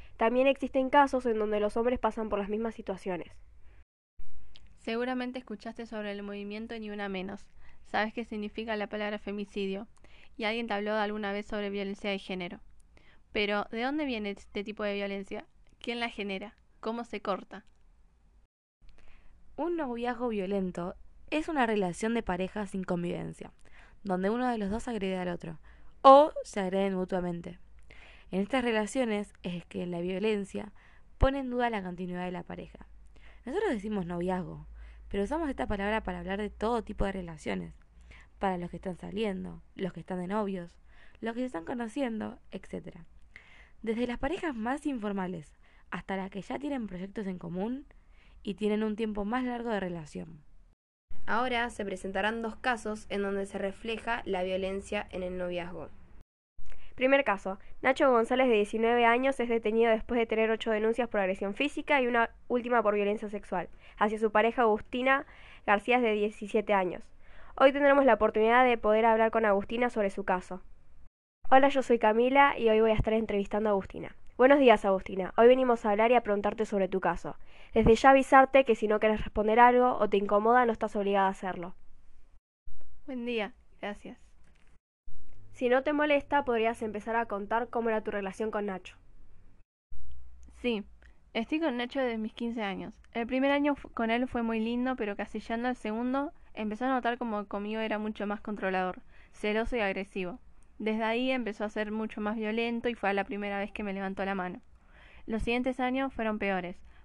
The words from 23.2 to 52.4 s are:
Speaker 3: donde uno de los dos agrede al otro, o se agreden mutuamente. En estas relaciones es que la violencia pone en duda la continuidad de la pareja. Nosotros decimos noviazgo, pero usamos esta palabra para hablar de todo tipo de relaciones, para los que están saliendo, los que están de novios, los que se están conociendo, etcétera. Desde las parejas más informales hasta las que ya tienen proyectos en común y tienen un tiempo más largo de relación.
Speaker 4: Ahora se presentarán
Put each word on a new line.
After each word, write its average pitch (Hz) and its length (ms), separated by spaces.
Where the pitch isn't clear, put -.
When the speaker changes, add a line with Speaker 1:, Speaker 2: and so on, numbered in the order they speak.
Speaker 3:
donde 190 280
uno 247 180
de 233 80
los 202 120
dos 226 200
agrede 190 280
al 180 120
otro, 170 280
o 277 320
se - 160
agreden 190 360
mutuamente. 175 600
En 185 100
estas 240 240
relaciones 214 680
es 175 220
que 180 200
la 175 160
violencia 202 720
pone 269 220
en 262 100
duda 247 200
la 208 140
continuidad 180 420
de 180 60
la 175 120
pareja. 175 420
Nosotros 370 260
decimos 208 340
noviazgo, 175 640
pero 202 140
usamos 302 240
esta 254 200
palabra 208 360
para 180 160
hablar 185 180
de 208 120
todo 220 340
tipo 208 220
de 196 80
relaciones, 170 600
para 190 180
los 175 120
que 175 60
están 175 220
saliendo, 185 640
los 170 200
que 165 80
están 185 180
de 180 80
novios, 196 500
los 226 120
que 233 60
se 254 60
están 330 180
conociendo, 233 760
etcétera. 170 540
Desde 226 240
las 247 140
parejas 311 340
más 240 320
informales 196 720
hasta 190 260
las 196 120
que 190 120
ya 254 180
tienen 269 280
proyectos 190 380
en 185 140
común 196 460
y 202 120
tienen 208 280
un 214 140
tiempo 208 260
más 247 220
largo 240 240
de 208 100
relación. 170 640
Speaker 4:
Ahora 233 440
se 220 160
presentarán 196 560